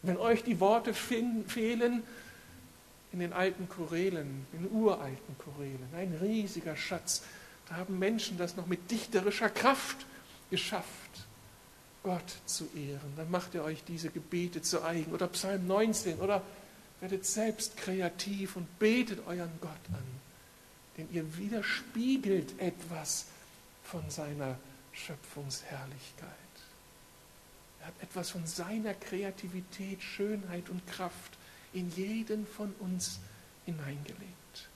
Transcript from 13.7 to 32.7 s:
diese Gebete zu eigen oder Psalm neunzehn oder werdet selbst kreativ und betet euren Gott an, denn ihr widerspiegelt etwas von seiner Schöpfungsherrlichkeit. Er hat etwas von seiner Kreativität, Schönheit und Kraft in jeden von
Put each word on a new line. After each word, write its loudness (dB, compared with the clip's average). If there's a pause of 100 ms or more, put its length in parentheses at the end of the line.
diese -4
Gebete -2
zu 2
eigen 2
oder 2
Psalm 0
neunzehn 4
oder 4 (560)
werdet -2
selbst 2
kreativ 0
und -6
betet 6
euren -2 (100)
Gott -6 (220)
an, -4 (920)
denn -8
ihr -4
widerspiegelt 2
etwas -2 (580)
von -6
seiner -2 (340)
Schöpfungsherrlichkeit. -8 (1500)
Er -12
hat -12
etwas -6
von -4
seiner -2
Kreativität, -4
Schönheit -2
und -6
Kraft -6 (360)
in -2
jeden -2
von -6